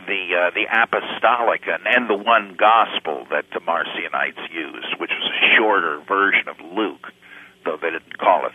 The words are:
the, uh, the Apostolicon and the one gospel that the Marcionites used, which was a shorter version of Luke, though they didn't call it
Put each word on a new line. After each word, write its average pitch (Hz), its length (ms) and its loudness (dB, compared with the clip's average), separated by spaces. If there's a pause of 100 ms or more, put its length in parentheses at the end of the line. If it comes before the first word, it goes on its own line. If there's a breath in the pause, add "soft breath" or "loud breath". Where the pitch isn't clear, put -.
the, 92 300 -4
uh, 87 160 4
the 104 160 -2
Apostolicon 110 1160 0
and 120 240 2
the 104 60 2
one 104 400 2
gospel 104 760 2
that 73 200 -2
the 90 100 -6
Marcionites 76 920 -4
used, 71 480 -8
which 82 120 -4
was - 200 -4
a - 240 2
shorter 95 460 2
version 98 480 0
of 71 100 -14
Luke, 87 520 -6 (540 loud breath)
though 80 120 -6
they 82 120 -4
didn't - 300 -10
call 82 260 4
it - 100 -6